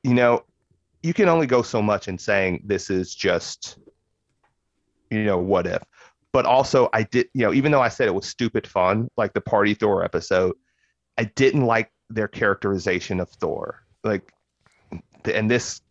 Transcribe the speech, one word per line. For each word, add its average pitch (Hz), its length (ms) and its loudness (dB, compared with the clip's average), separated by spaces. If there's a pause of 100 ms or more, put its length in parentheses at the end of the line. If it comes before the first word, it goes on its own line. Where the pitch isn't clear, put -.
You 123 100 2
know, 123 300 4 (580)
you 165 120 -2
can 202 140 4
only 165 180 4
go 123 160 2
so 113 200 -2
much 104 260 -2
in 92 100 -8
saying 95 460 0
this 101 260 -4
is 92 240 -2
just, - 640 -4 (1300)
you 107 140 -2
know, 98 140 2
what 92 280 0
if. 90 160 -4 (500)
But 131 140 2
also, 131 460 4
I 113 120 0
did, 120 280 0
you 127 100 -2
know, 101 100 2
even 139 200 2
though 139 80 4
I 120 80 2
said 120 180 -2
it 92 80 0
was 98 120 -6
stupid - 400 -4
fun, 98 500 0
like 107 160 -2
the 104 80 -2
Party 104 340 0
Thor 98 300 0
episode, 92 500 0 (640)
I 120 80 -2
didn't 135 400 2
like 113 260 0 (200)
their 110 180 -4
characterization 98 920 -2
of 87 100 -6
Thor. - 520 -8 (220)
Like, 104 280 -4 (920)
th-, 110 120 -2
and 107 140 0
this - 300 -2 (100)